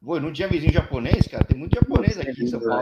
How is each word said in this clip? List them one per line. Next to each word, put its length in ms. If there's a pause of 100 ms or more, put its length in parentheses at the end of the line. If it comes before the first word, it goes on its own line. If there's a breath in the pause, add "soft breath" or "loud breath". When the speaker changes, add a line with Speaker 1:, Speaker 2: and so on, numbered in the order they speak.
Speaker 1:
Pô, 160
não 140
tinha 160
vizinho 240
japonês, 560
cara? 160
Tem 120
muito 180
japonês 420
Speaker 2:
Não, 60
Speaker 1:
aqui 220
em 20
São 140
Speaker 2:
lá 220